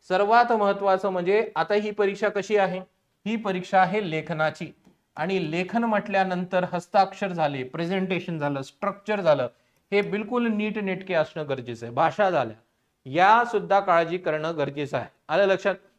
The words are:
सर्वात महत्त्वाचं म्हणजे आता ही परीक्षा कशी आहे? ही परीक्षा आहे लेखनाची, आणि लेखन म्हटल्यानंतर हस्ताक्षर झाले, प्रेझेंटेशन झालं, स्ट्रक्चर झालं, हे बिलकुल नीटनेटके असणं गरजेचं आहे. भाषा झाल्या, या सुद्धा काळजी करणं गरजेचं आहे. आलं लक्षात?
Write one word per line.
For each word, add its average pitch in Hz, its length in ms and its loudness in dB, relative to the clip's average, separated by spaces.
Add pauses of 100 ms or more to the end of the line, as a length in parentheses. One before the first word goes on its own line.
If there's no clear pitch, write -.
सर्वात 214 420 4
महत्त्वाचं 196 580 2
म्हणजे 190 460 0
आता 165 180 0
ही 208 180 0
परीक्षा 202 380 0
कशी 208 280 0
आहे? 185 220 2 (460)
ही 220 100 -2
परीक्षा 190 460 0
आहे 185 300 0
लेखनाची, 156 600 -4 (440)
आणि 175 360 -2
लेखन 185 320 -2
म्हटल्यानंतर 190 920 0
हस्ताक्षर 196 540 0
झाले, 147 360 -2
प्रेझेंटेशन 175 760 -4
झालं, 143 240 -2
स्ट्रक्चर 202 600 -6
झालं, 143 260 4 (440)
हे 202 100 4
बिलकुल 220 460 -2
नीटनेटके 202 680 -4
असणं 151 360 -2
गरजेचं 120 360 -6
आहे. 117 100 -10
भाषा 165 340 2
झाल्या, 123 260 -2 (500)
या 190 400 6
सुद्धा 196 340 0
काळजी 170 380 2
करणं 160 400 -4
गरजेचं 143 400 -4
आहे. 117 100 -6 (200)
आलं 180 180 2
लक्षात? 190 300 2 (240)